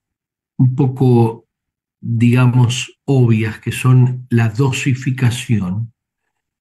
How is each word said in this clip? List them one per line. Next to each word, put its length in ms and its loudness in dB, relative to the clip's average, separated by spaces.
un 180 2
poco, 760 0
digamos, 1040 0
obvias, 560 0
que 140 -8
son 560 2
la 180 0
dosificación, 1400 -4